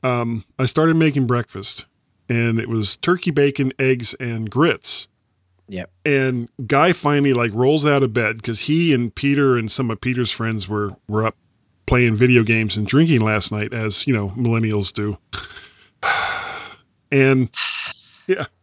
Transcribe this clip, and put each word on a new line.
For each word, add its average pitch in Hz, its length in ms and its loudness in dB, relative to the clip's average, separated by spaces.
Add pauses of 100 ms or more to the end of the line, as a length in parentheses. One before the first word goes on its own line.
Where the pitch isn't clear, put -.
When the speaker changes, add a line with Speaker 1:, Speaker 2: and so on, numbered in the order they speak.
Speaker 1:
um, 120 420 -2 (120)
I 131 80 0
started 160 300 2
making 143 320 2
breakfast, 117 580 -4 (420)
and 117 320 0
it - 80 -6
was 113 300 -2
turkey 175 320 0
bacon, 139 480 2
eggs, 131 380 0
and 113 340 -6
grits. 135 580 0 (600)
Speaker 2:
Yep. 185 240 -12 (120)
Speaker 1:
And 131 460 0 (160)
Guy 143 260 4
finally, 143 420 2
like, 120 200 0
rolls 139 320 2
out 143 160 4
of 127 100 2
bed 113 300 -2
'cause 113 200 -6
he 160 340 2
and 120 180 -2
Peter 139 440 2
and 110 140 -4
some 123 200 -2
of 110 100 -8
Peter's 127 300 -2
friends 110 360 -4
were, 104 280 -4 (120)
were 107 160 0
up 110 120 -2 (500)
playing 123 300 2
video 123 260 4
games 110 360 0
and 107 100 -2
drinking 147 340 4
last 107 300 0
night, 107 240 -6
as, 110 320 -2
you 135 60 2
know, 104 160 -2
millennials 113 600 0
do. 104 280 -4 (120)
<sighs> - 800 -10 (1000)
And, 135 380 4 (760)
yeah. - 180 -2 (180)